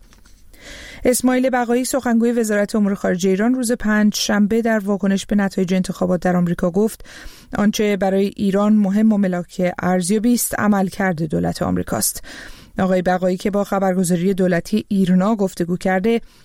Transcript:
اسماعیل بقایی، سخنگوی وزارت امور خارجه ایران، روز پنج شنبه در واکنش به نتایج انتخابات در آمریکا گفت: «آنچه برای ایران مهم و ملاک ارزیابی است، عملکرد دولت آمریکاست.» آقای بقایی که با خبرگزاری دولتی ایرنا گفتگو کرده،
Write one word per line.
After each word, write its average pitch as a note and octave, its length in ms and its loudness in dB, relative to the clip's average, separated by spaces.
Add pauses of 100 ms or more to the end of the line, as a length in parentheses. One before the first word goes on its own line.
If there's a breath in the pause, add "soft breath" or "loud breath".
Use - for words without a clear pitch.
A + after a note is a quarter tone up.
(1040 loud breath)
اسماعیل B3+ 440 2
بقایی، B3 360 0
سخنگوی A#3+ 460 0
وزارت G#3+ 440 0
امور G3+ 180 2
خارجه F#3+ 360 0
ایران، G#3 240 2
روز B3+ 180 -2
پنج G#3+ 440 2
شنبه G#3 460 2
در A3 180 0
واکنش G3 460 0
به G#3 100 -2
نتایج F#3+ 380 0
انتخابات F#3 480 -2
در F3+ 140 0
آمریکا F3 360 0
گفت: G#3 340 -2 (520 loud breath)
«آنچه G#3 400 0
برای G3 280 0
ایران G3+ 500 0
مهم G#3+ 380 4
و G#3 40 2
ملاک F3+ 600 -2
ارزیابی F#3 540 2
است، - 260 -2
عملکرد F#3+ 640 0
دولت E3 380 -2
آمریکاست.» - 640 -2 (560 loud breath)
آقای F#3 220 2
بقایی F3+ 360 0
که G3+ 140 -4
با G3+ 120 0
خبرگزاری F#3 720 0
دولتی F#3 540 0
ایرنا F#3+ 480 2
گفتگو F3+ 420 -2
کرده، F#3+ 440 0 (240 soft breath)